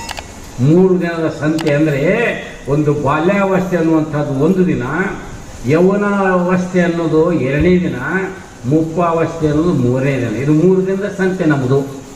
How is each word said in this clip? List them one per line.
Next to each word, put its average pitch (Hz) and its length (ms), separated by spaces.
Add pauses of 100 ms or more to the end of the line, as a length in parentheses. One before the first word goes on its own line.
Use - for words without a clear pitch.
(600)
ಮೂರು 180 400
ದಿನದ 165 400
ಸಂತೆ 156 340
ಅಂದ್ರೆ 156 800 (140)
ಒಂದು 147 260
ಬಾಲ್ಯಾವಸ್ಥೆ 180 800
ಅನ್ನುವಂಥದ್ದು 147 680
ಒಂದು 185 220
ದಿನ, 131 160 (840)
ಯೌವನಾವಸ್ಥೆ 185 1120
ಅನ್ನೋದು 165 520
ಎರಡನೇ 147 360
ದಿನ, 170 280 (680)
ಮುಪ್ಪಾವಸ್ಥೆ 160 840
ಅನ್ನೋದು 160 240
ಮೂರನೇ 131 440
ದಿನ. 110 200
ಇದು 147 160
ಮೂರು 185 340
ದಿನದ 196 320
ಸಂತೆ 185 260
ನಮ್ಮದು. 139 600 (120)